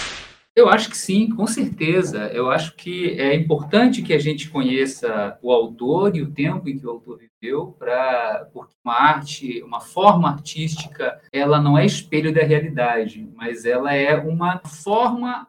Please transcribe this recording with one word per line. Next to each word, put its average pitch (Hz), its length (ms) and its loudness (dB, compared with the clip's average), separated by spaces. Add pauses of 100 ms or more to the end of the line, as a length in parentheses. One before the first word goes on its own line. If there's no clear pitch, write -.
(560)
Eu 160 140 8
acho 220 200 2
que - 80 -12
sim, 214 320 0
com 214 180 -2
certeza. 165 800 -2
Eu 127 240 -2
acho 160 240 -2
que 180 440 -6
é 139 160 2
importante 165 680 2
que 170 120 -2
a 147 60 4
gente 147 300 -4
conheça 127 920 -2
o 123 100 -2
autor 123 640 2
e 156 60 -4
o - 100 -6
tempo - 360 -4
em 131 100 -6
que 127 80 -14
o 120 40 -8
autor 117 300 -14
viveu, 131 480 -8 (120)
pra, 123 760 -2
porque - 200 -20 (100)
uma 117 120 -2
arte, 139 680 0
uma 117 160 -10
forma 180 500 4
artística, - 920 -8 (120)
ela 143 300 2
não 143 160 6
é 170 80 6
espelho 151 480 0
da 156 80 4
realidade, 123 960 0
mas 117 300 -8
ela 127 280 0
é 139 220 2
uma 165 500 -2
forma 240 840 -2